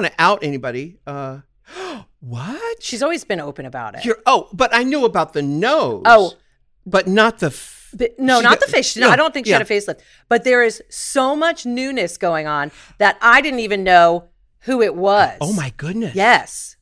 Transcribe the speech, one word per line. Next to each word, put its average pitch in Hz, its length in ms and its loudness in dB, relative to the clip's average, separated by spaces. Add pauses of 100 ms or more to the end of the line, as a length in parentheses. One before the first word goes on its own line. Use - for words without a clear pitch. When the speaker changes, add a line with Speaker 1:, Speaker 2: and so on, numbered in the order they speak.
Speaker 1:
wanna - 160 -4
out 185 240 2
anybody. 139 600 -8
Uh, 139 340 -12 (360)
<gasps> 359 460 -16
what? 247 600 -10
Speaker 2:
She's 233 220 -8
always 320 220 -4
been 180 160 -6
open 143 260 -12
about 120 300 -12
it. - 80 -12
Speaker 1:
You're, 226 200 -2
oh, - 280 2
but 220 200 0
I 240 120 2
knew 269 200 -2
about 175 280 -2
the 147 100 -4
nose. 147 640 -2
Speaker 2:
Oh. 214 280 6 (520)
Speaker 1:
But 185 220 0
not 220 320 2
the 170 60 0
f- - 460 -12
Speaker 2:
But, 240 280 -6
no, 262 180 2
Speaker 1:
she 233 60 2
Speaker 2:
not 240 160 4
Speaker 1:
got 571 60 2
Speaker 2:
the - 60 -12
face. - 200 0
She, 214 80 -10
Speaker 1:
no, 247 100 4
Speaker 2:
I 247 60 6
don't 302 180 0
think 254 120 -6
she 208 40 -2
Speaker 1:
yeah. 180 80 4
Speaker 2:
had 214 100 -2
a - 0 -
facelift. 202 300 -4 (300)
But 233 160 0
there 247 180 4
is 226 180 -2 (100)
so 269 440 -4
much 330 320 -4
newness 240 520 -6
going 160 280 -4
on 151 240 -4 (280)
that 202 220 2
I 233 200 6
didn't 269 200 -4
even 202 220 -4
know 175 460 4 (320)
who 254 200 -4
it 208 160 0
was. 185 460 2
Speaker 1:
Oh, 165 100 -2
my 147 240 -4
goodness. 185 380 -8
Speaker 2:
Yes. 190 680 0